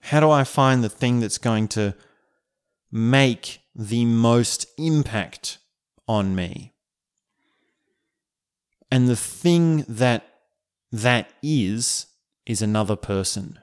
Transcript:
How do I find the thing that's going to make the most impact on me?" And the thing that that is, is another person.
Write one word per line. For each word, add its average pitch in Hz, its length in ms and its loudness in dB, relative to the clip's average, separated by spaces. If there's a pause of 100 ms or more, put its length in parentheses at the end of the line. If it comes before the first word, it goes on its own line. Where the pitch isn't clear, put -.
How 151 200 0
do 156 100 6
I 143 140 4
find 131 380 2
the 110 60 0
thing 120 320 0
that's 107 180 -4
going 110 300 0
to 104 260 -2 (960)
make 123 720 0 (140)
the 113 300 -2
most 117 600 2 (120)
impact 147 800 -4 (500)
on 98 260 0
me?" - 380 -8 (2250)
And 127 180 4
the 123 80 2
thing 170 680 2
that 117 400 0 (640)
that 117 400 0 (120)
is, 120 640 -2 (400)
is 110 160 -4
another 107 340 0
person. 95 680 -6